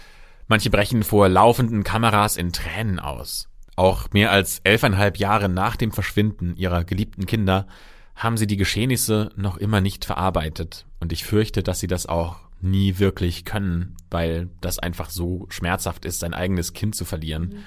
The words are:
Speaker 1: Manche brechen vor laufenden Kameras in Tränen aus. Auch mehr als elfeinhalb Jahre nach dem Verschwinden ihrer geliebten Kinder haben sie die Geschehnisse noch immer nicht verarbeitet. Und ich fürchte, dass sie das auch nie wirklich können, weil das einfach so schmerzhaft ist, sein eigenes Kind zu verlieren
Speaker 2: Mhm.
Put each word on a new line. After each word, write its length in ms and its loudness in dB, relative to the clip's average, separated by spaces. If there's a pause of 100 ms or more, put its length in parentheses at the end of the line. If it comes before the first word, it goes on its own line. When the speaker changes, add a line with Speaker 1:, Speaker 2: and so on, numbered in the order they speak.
(480)
Speaker 1:
Manche 220 2
brechen 340 2
vor 260 6
laufenden 540 4
Kameras 540 2
in 140 -2
Tränen 480 -4
aus. 500 -10 (280)
Auch 340 2
mehr 200 4
als 320 2
elfeinhalb 540 4
Jahre 300 2
nach 300 0
dem 140 0
Verschwinden 640 -2
ihrer 260 0
geliebten 420 -4
Kinder 420 2 (480)
haben 200 -2
sie 100 2
die 120 0
Geschehnisse 800 0
noch 200 -4
immer 220 2
nicht 260 0
verarbeitet. 800 -4 (140)
Und 140 -4
ich 100 -6
fürchte, 400 0
dass 160 -2
sie 80 -6
das 200 -2
auch 280 -2 (240)
nie 400 2
wirklich 460 0
können, 500 -4 (160)
weil 380 -2 (100)
das 180 -6
einfach 320 -8
so 400 -6
schmerzhaft 560 -4
ist, 140 -6
sein 160 -6
eigenes 380 -2
Kind 200 -4
zu 120 -6
verlieren 380 -6
Speaker 2:
Mhm. 240 -8